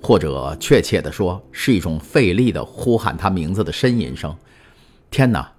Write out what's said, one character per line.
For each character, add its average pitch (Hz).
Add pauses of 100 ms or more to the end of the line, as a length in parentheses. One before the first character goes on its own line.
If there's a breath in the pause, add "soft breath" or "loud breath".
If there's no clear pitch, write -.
或 110
者 71
确 110
切 92
地 85
说， 92 (120)
是 -
一 98
种 80
费 101
力 117
的 71
呼 -
喊 95
他 95
名 90
字 107
的 -
呻 -
吟 95
声。 80 (760 soft breath)
“天 131
哪！” 78